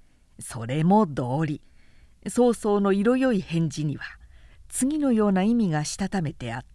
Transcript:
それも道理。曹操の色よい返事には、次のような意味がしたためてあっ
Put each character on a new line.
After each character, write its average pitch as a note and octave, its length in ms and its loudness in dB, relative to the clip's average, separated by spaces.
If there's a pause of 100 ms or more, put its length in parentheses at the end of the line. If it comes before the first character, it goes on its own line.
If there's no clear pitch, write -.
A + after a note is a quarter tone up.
(380)
そ - 260 -12
れ C#3 180 -2
も G3 240 6
道 C#3 380 -2
理。 D3+ 160 -6 (680)
曹 A#3+ 280 4
操 G#3 260 0
の G3+ 120 4
色 A3 260 2
よ C4 160 2
い F#3+ 80 0
返 E3 260 -2
事 D3+ 160 -6
に C#3+ 140 -4
は、 - 60 -14 (640)
次 C#4+ 300 -4
の C#4 140 0
よ G#3+ 140 2
う G3+ 60 2
な F#3 100 2
意 A3+ 120 2
味 A3 160 0
が D3+ 140 -2
し - 140 -8
た F#3+ 100 -4
た F#3+ 140 -4
め C#3 100 -6
て A#2 220 -10
あ B2+ 60 -8
っ - 40 -14 (100)